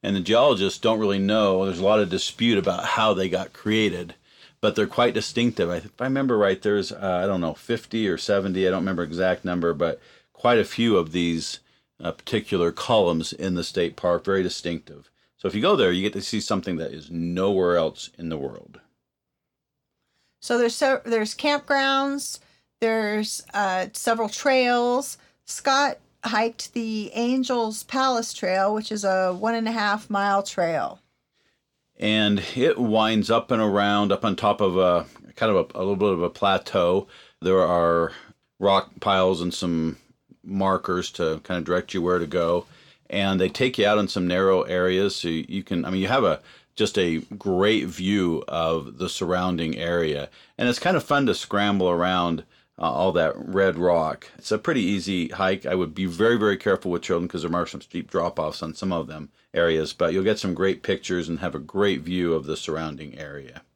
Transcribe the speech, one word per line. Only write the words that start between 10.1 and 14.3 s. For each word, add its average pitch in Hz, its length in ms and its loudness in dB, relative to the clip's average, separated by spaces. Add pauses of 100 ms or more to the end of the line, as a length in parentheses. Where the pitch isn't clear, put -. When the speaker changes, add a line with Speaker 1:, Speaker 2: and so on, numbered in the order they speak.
Speaker 1:
quite 120 240 4
a 104 80 4
few 117 320 2
of 80 140 0
these, 85 480 -2 (440)
uh, 87 100 -4
particular 92 580 -2
columns 87 600 2
in 92 220 -4
the 85 100 -2
state 85 320 -2
park, 87 300 0
very 98 160 0